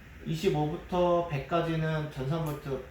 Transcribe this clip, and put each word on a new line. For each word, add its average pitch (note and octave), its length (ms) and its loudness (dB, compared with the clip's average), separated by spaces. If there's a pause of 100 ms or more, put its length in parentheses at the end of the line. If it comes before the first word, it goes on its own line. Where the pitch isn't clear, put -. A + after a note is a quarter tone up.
(260)
이십오부터 E3+ 1000 2
백까지는 D#3+ 840 0
전선 D#3 360 -2
볼트, C#3+ 460 -4